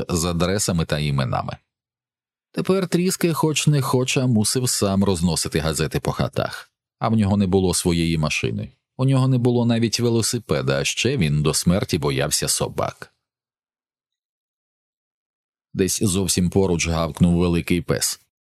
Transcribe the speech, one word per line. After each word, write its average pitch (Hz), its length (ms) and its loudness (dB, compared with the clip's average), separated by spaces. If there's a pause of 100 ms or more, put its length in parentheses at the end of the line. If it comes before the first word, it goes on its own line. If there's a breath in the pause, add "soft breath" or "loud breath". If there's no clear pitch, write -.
з 85 160 -2
адресами 87 600 0
та - 140 -2
іменами. 67 580 -4 (960)
Тепер 185 360 0
Тріске, 175 460 0
хоч 156 340 0
не 147 140 2
хоче, 131 440 0
мусив 120 440 0
сам 98 340 0
розносити 85 560 0
газети 76 400 -2
по - 120 -2
хатах. - 600 -4 (280)
А 117 100 -2
в 113 60 2
нього 101 220 2
не 101 100 2
було 92 260 2
своєї 85 440 2
машини. 78 540 -4 (260)
У 131 80 0
нього 131 220 2
не 131 100 2
було 120 280 2
навіть 113 340 0
велосипеда, 107 800 0
а 71 40 -2
ще - 340 -2
він 76 260 2
до 73 100 2
смерті 90 440 0
боявся 71 500 -2
собак. - 680 -6 (2500)
Десь 95 300 0
зовсім 92 460 0
поруч 90 380 2
гавкнув 82 500 2
великий 85 440 2
пес. - 400 -4 (280)